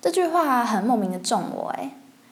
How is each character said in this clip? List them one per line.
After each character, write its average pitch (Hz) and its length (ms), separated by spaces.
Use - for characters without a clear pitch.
这 349 100
句 349 160
话 294 380
很 214 180
莫 240 140
名 190 140
的 180 80
中 190 240
我 - 220
欸， 277 140